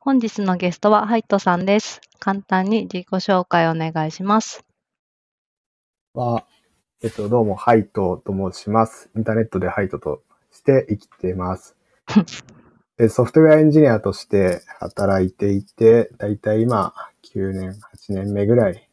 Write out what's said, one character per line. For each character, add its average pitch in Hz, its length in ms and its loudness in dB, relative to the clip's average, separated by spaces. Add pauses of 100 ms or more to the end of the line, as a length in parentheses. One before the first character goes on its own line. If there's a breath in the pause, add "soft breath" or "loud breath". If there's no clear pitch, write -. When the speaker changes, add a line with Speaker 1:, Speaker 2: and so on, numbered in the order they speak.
Speaker 1:
本 269 180 0
日 220 240 -4
の 185 160 0
ゲ 180 120 -2
ス - 80 -10
ト 208 120 2
は 208 160 2
ハ 226 100 -2
イ 220 60 -2
ト 196 160 0
さ 180 180 0
ん 185 80 -6
で 202 160 2
す。 - 220 -12 (180)
簡 196 220 -4
単 190 240 -2
に 208 160 -2
自 180 220 -10
己 - 40 -20
紹 185 400 -2
介 165 220 2
お 165 40 -4
願 160 320 -4
い 160 40 -6
し - 120 -14
ま 208 200 0
す。 - 240 -16 (1500)
Speaker 2:
は、 120 320 -4 (580)
え 117 40 -6
っ 113 40 -2
と、 104 200 -8
ど 120 100 2
う 110 60 2
も、 98 80 -2
ハ 120 200 2
イ 107 120 2
ト 92 320 -4
と - 160 -8
申 95 180 -4
し - 160 -14
ま 110 180 2
す。 - 300 -20
イ 113 40 -2
ン 110 40 -6
タ 110 80 -4
ー 107 40 -2
ネ 113 80 0
ッ 110 40 -6
ト 95 100 -6
で 90 120 -4
ハ 104 120 -4
イ 95 60 -4
ト - 100 -8
と 73 240 -8 (300)
し - 80 -20
て 135 300 2
生 101 80 -2
き - 100 -20
て - 240 -8
ま 92 240 -6
す。 - 180 -20 (320)
Speaker 1:
<laughs> - 920 -6
Speaker 2:
で、 117 100 4
ソ 120 160 0
フ - 80 -6
ト 160 80 4
ウ 160 60 8
ェ 156 80 8
ア 156 60 6
エ - 20 4
ン 151 80 6
ジ 151 100 6
ニ 147 80 6
ア 113 100 2
と 98 140 -4
し - 140 -14
て 92 340 0 (180)
働 95 460 -2
い 92 80 -2
て 101 200 -2
い 98 120 -4
て、 113 540 4
だ 104 100 -6
い 104 80 -4
た 107 160 -4
い 110 80 0
今、 113 320 -2 (300 loud breath)
九 95 320 -8
年、 95 260 -10
八 - 320 -16
年 98 220 -6
目 101 100 -2
ぐ 117 120 2
ら 104 160 2
い、 - 200 -20